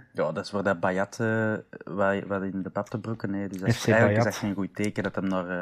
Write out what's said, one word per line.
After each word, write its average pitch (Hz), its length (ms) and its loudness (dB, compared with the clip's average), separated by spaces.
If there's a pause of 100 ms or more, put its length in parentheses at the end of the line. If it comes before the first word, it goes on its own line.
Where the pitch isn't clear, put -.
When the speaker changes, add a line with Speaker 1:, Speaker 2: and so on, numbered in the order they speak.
(120)
Speaker 1:
Ja, - 200 0
dat 95 120 -6
is - 60 -14
waar 101 120 -2
dat 92 180 0
Bayat, 92 400 0
eh, 110 340 2 (300)
waar, 98 420 0
waar 95 200 -2
in 95 160 -4
de 92 80 -8
pap - 200 -4
te 117 100 -4
brokken, 104 320 -4
hè. 98 160 -4
Dus 92 120 -8
dat 95 80 0
is 117 80 4
Speaker 2:
F - 80 -6
C - 20 -6
Speaker 1:
eigenlijk 110 320 6
is 117 60 4
Speaker 2:
Bayat. 107 160 0
Speaker 1:
dat 110 80 -2
geen 98 60 -2
goed 95 200 -4
teken 104 280 -2
dat 95 120 -4
hem 95 140 -2
naar, 92 200 -2 (140)